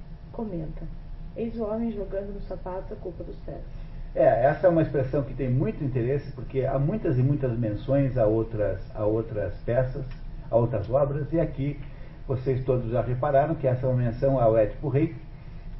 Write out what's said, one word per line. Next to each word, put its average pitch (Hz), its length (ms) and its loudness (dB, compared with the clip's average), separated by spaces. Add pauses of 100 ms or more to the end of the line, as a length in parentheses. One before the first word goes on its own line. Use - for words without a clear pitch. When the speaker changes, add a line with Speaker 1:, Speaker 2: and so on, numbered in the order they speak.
(340)
Speaker 1:
Comenta: 165 500 -6 (520)
"Eis 226 220 -4
o 233 60 -2
homem 226 280 -2
jogando 202 420 -6
nos 185 140 -8
sapatos 185 440 -8
a 175 40 -8
culpa 175 280 -10
dos - 140 -10
pés." - 240 -10 (540)
Speaker 2:
É, 123 300 6
essa 151 220 4
é - 20 10
uma 165 120 6
expressão 143 420 0
que - 100 -6
tem 135 160 -2
muito 156 340 0
interesse, 127 480 0
porque 123 320 -4
há 135 160 0
muitas 165 380 2
e 127 40 4
muitas 131 360 2
menções 120 600 2
a 113 80 6
outras, 107 540 2 (160)
a 107 100 -2
outras 107 480 0 (120)
peças, 127 400 0 (440)
a 113 60 0
outras 113 340 2
obras, 139 440 2
e 165 60 4
aqui 147 380 0 (480)
vocês 127 380 0
todos 120 280 2
já 120 100 2
repararam 143 540 2
que 131 120 0
essa 127 180 2
é 131 40 4
uma 127 80 2
menção 123 420 2
ao 113 180 6
Édipo 110 300 2
Rei, 143 260 2 (680)